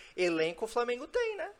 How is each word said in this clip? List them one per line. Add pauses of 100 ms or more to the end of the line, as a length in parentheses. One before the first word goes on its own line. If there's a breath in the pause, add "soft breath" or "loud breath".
(160 loud breath)
Elenco
o
Flamengo
tem,
né? (100)